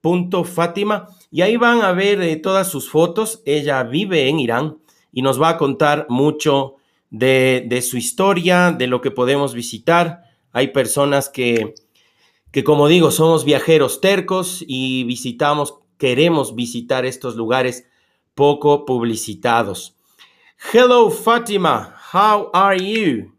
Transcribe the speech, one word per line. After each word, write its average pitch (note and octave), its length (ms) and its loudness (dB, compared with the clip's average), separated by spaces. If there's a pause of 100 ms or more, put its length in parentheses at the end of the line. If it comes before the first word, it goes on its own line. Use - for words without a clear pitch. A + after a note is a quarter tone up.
punto F3+ 420 0
Fatima, G3+ 640 -4 (240)
y D3 100 -2
ahí G#3+ 160 2
van A#3+ 240 2
a F#3+ 100 2
ver, G3 300 0
eh, E3 140 -2
todas F#3+ 340 -2
sus - 220 -10
fotos. F3 520 -2
Ella C#3+ 380 -2
vive C#3+ 480 -2
en D#3 100 0
Irán C3 380 -4 (340)
y B2+ 120 -6
nos C3+ 180 0
va D#3+ 80 4
a E3 80 -2
contar D3 520 0
mucho C#3 640 -2 (340)
de, B2+ 580 0
de B2 140 -4
su B2 160 -6
historia, F3+ 760 0
de B2+ 140 -2
lo B2 160 -2
que C#3 80 -2
podemos B2+ 460 -2
visitar. E3 680 -2 (300)
Hay C3+ 160 0
personas C#3 640 0
que, A#2 440 -2 (760)
que, A#2+ 120 -2
como D3 240 4
digo, E3 220 6
somos D#3+ 360 2
viajeros C#3+ 540 2
tercos F#3 680 -2
y B2+ 380 -4
visitamos, C#3 760 -4 (180)
queremos C#3 560 0
visitar A#2+ 500 -4
estos B2+ 320 -8
lugares B2 520 -2 (480)
poco D3 500 2
publicitados. A#2 1120 -2 (720)
Hello, B3 380 6
Fatima. F#3 840 -2 (180)
How G#3 400 2
are F#3+ 240 2
you? F#3 600 -2